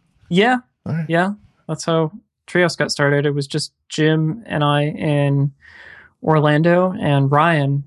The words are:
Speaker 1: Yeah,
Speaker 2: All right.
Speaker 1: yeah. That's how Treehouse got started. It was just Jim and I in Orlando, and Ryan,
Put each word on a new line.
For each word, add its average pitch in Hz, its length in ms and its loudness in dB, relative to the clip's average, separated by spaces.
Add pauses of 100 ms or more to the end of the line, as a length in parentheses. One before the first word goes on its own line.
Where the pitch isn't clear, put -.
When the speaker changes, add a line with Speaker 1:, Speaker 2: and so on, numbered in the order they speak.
(300)
Speaker 1:
Yeah, 226 280 2 (280)
Speaker 2:
All 110 80 -6
right. 160 140 -4
Speaker 1:
yeah. 180 260 0 (360)
That's 156 160 -6
how 160 260 0 (360)
Treehouse 175 300 0
got - 140 -4
started. 143 340 0
It 147 60 0
was 139 160 -4
just - 240 -6 (160)
Jim 156 580 0
and - 160 -4
I 147 260 2
in 143 680 0 (680)
Orlando, 160 800 2
and 139 320 0
Ryan, 143 560 0